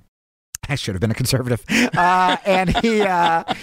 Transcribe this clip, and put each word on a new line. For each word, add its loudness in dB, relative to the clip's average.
I -4
should -6
have -6
been 0
a -4
conservative. -2
<laughs> -2
Uh, 2
and 2
he, 2
uh, 2